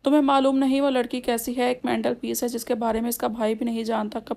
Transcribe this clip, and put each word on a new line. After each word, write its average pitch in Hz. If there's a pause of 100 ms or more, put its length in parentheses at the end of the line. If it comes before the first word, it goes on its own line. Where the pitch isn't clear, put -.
तुम्हें 294
मालूम 269
नहीं 269
वो 285
लड़की 247
कैसी 240
है, 247
एक 247
मेंटल 240
पीस 233
है 247
जिसके 240
बारे 226
में 240
इसका 240
भाई 220
भी 220
नहीं 226
जानता 220
कब 226